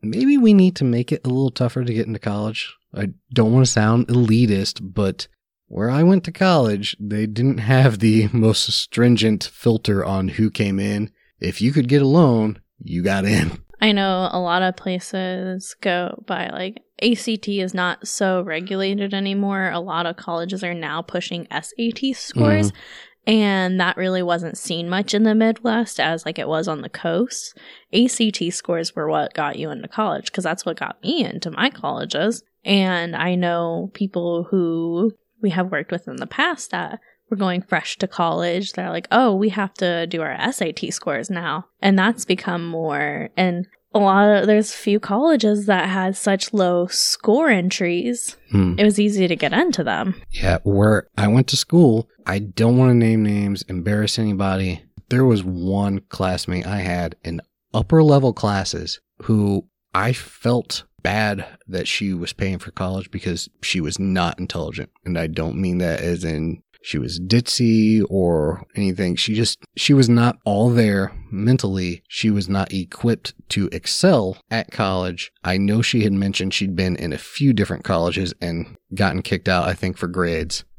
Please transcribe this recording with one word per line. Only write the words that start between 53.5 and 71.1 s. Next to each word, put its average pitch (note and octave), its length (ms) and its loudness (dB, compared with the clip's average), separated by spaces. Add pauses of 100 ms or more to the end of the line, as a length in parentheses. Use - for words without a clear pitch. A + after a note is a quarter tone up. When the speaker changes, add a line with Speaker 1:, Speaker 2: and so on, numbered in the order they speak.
Speaker 1:
embarrass G2+ 500 -2
anybody. F#2+ 640 0 (260)
There B2+ 160 4
was A2 180 4
one F#2+ 560 -2 (100)
classmate F2+ 580 -2
I G2+ 140 -4
had F2 420 -4
in E2 180 -8 (320)
upper D#3 300 4
level C#3 300 6
classes F#2+ 680 -2 (240)
who G2+ 420 2 (300)
I G#2+ 180 0
felt - 680 -4 (180)
bad G#2 440 -2 (220)
that F#2 200 -6
she G2 260 -4
was E2+ 200 -6
paying F#2+ 260 -4
for - 120 -16
college F#2+ 380 -6
because F2 400 -6 (140)
she - 180 -4
was D2+ 180 -4
not F#2 400 0
intelligent. E2+ 500 -8 (160)
And F2 120 -4
I E2 100 -2
don't D#2+ 280 -4
mean F2+ 240 -2
that E2 220 -2
as F2 240 -4
in D#2+ 360 -4 (220)
she - 140 -6
was D2 220 -6
ditzy A2 920 2
or E2+ 540 0 (120)
anything. F#2 400 -2
She A2 180 -2
just, A2 260 -2 (160)
she - 180 2
was C3 140 6
not A#2 380 4
all G#2 240 2
there G#2 420 2 (200)